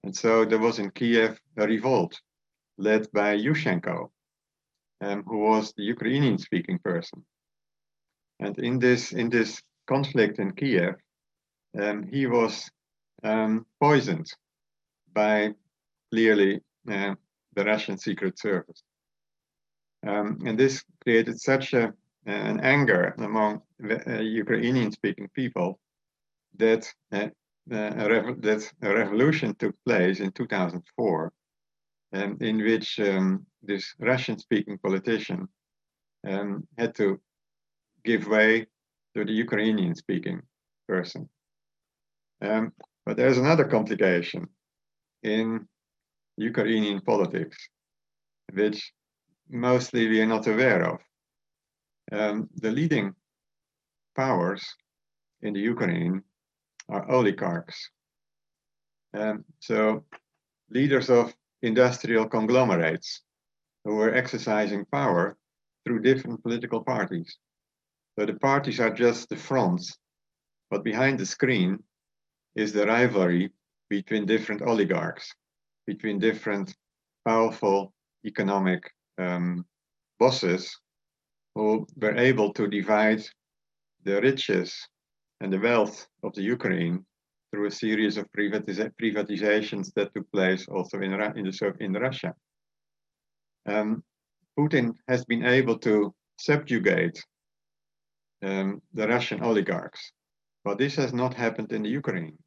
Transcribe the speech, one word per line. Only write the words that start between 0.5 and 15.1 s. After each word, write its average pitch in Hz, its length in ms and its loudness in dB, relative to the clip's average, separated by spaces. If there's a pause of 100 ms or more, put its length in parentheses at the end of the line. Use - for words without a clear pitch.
was 113 200 2
in 101 120 -4
Kiev 113 480 2 (180)
a 107 100 2
revolt 110 520 0 (580)
led 107 340 2
by 104 260 2
Yushchenko, 90 720 -2 (920)
um, 101 260 -4
who 110 120 -4
was 107 340 2
the 104 100 -10
Ukrainian-speaking 98 960 -2
person. - 460 -6 (1120)
And - 200 -6
in 123 200 0
this, 123 320 4
in 117 180 -2
this 113 320 0 (260)
conflict 131 520 2
in 98 120 -2
Kiev, 92 440 0 (840)
um, 104 300 -4
he 139 140 0
was, 120 440 0 (540)
um, 110 420 0 (160)
poisoned 123 460 2 (840)